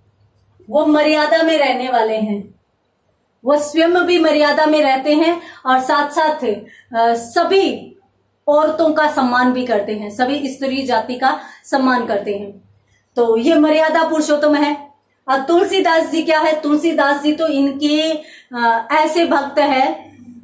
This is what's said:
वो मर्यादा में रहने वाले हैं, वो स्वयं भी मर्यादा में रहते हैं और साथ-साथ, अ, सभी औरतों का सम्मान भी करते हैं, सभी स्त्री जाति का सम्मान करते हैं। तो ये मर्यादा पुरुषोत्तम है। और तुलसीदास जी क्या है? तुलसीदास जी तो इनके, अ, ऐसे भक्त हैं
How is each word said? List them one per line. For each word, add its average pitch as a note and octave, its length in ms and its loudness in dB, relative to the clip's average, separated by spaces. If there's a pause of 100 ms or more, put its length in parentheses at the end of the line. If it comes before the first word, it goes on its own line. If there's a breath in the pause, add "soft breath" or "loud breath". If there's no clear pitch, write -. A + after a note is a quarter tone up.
(680)
वो D4+ 160 0
मर्यादा D4+ 580 2
में D#4+ 140 2
रहने B3+ 320 -2
वाले A3 260 0
हैं, G#3 400 -6 (920)
वो D4 120 2
स्वयं D#4+ 360 0
भी F4 260 2
मर्यादा D4+ 460 2
में D4+ 160 2
रहते C4+ 320 0
हैं E4 280 0 (240 loud breath)
और C4 140 2
साथ-साथ, D4 680 -2 (540 loud breath)
अ, A#3 140 2
सभी E4+ 760 0 (560)
औरतों D#4 460 2
का D#4 180 0
सम्मान B3 420 0
भी B3 120 -4
करते A3 260 -2
हैं, G#3 240 -8
सभी C#4 340 -2
स्त्री C4+ 340 -6
जाति A#3+ 320 -4
का C#4+ 240 -2 (260 loud breath)
सम्मान B3+ 400 0
करते G#3 300 -4
हैं। G3+ 300 -14 (500)
तो A3+ 220 2
ये D4 180 2
मर्यादा D#4 540 2
पुरुषोत्तम D4+ 460 0
है। D4 380 -2 (360)
और C4+ 100 0
तुलसीदास E4+ 720 0
जी D#4 140 -2
क्या D#4 160 2
है? D#4 220 0
तुलसीदास D4 600 0
जी D4+ 120 0
तो D#4+ 140 -2
इनके, D4 640 0 (420 loud breath)
अ, A#3 380 0
ऐसे D#4 340 2
भक्त C4+ 340 0
हैं C#4 580 0 (260)